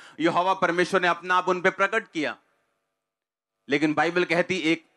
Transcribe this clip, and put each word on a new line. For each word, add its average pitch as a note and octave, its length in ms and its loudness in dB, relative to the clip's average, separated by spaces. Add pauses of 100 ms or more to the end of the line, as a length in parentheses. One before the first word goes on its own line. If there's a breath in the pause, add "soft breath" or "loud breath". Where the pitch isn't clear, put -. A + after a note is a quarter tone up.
(200 loud breath)
यहोवा F3 340 2
परमेश्वर F3 480 0
ने F3+ 60 2
अपना F3 260 0
आप F3+ 140 2
उन F#3 120 -2
पे F#3 100 2
प्रकट G3 380 -2
किया, C3+ 280 -6 (1300)
लेकिन D3 260 0
बाइबल E3+ 300 0
कहती F3 320 0
एक D#3+ 300 -2 (100)